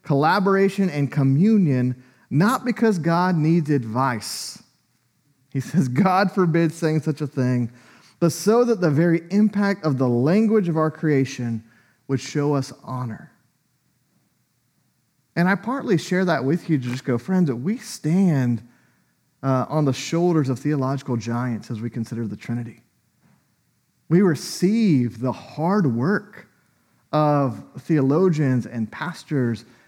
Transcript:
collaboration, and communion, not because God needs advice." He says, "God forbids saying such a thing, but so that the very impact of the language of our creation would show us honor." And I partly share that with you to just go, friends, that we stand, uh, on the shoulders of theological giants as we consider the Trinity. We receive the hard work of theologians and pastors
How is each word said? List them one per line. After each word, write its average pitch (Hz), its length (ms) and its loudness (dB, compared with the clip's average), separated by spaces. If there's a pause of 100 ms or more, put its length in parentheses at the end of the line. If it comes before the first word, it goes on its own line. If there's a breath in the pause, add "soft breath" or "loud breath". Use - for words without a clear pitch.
collaboration, 190 880 2
and 143 200 -2
communion, 143 840 2 (340 soft breath)
not 214 360 0
because 226 340 0
God 170 380 0
needs 160 340 2
advice." 123 920 -4 (880)
He 135 100 -4
says, 135 280 0
"God 185 440 2
forbids 165 420 2
saying 156 280 -2
such 147 180 -4
a 151 80 -4
thing, 123 420 -2 (480 loud breath)
but 170 140 2
so 233 320 2
that 233 160 0
the 175 100 2
very 165 400 2
impact 202 540 0
of 139 140 0
the 127 100 2
language 185 600 2
of 156 80 -2
our 156 140 2
creation 127 720 -2 (460 soft breath)
would 135 120 -2
show 147 340 -2
us 135 180 -4 (100)
honor." 120 480 -12 (2000)
And 170 120 2
I 196 60 2
partly 226 440 -2
share 185 260 0
that 156 200 0
with 160 240 -2
you 156 100 2
to 123 120 -6
just 147 140 -8
go, 123 120 0
friends, 185 300 0
that 127 100 -2
we 180 220 -4
stand, 151 840 0 (800 soft breath)
uh, 131 260 0
on 151 160 0
the 135 80 2
shoulders 165 560 0
of 127 100 -2
theological 135 580 -2
giants 117 540 -6
as 110 100 -6
we 117 100 -6
consider 117 360 -6
the 104 100 -8
Trinity. 120 460 -10 (1300)
We 175 140 4
receive 170 1000 0
the 123 120 -2
hard 165 600 -2
work 151 540 -4 (640)
of 143 500 2 (160)
theologians 147 840 2
and 110 260 -6
pastors 135 760 -4 (240 soft breath)